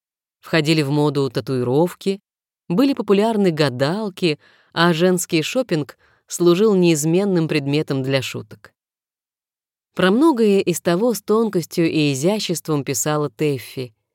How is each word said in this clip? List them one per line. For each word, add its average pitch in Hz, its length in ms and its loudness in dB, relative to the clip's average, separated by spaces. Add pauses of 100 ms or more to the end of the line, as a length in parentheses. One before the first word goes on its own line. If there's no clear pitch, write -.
(400)
Входили 156 420 0
в 139 80 -2
моду 147 400 0
татуировки, 139 920 -2 (480)
были 262 240 2
популярны 208 580 2
гадалки, 156 880 -2 (340)
а 170 200 2
женский 175 500 2
шопинг 165 560 -4 (280)
служил 175 480 4
неизменным 170 760 2
предметом 143 540 -2
для 131 200 -2
шуток. - 500 -14 (1200)
Про 185 160 0
многое 226 500 2
из 175 200 -2
того 202 340 0
с - 80 -12
тонкостью 202 640 -2
и 147 240 0
изяществом 156 720 -4
писала 147 480 -4
Тэффи. 135 640 -6 (200)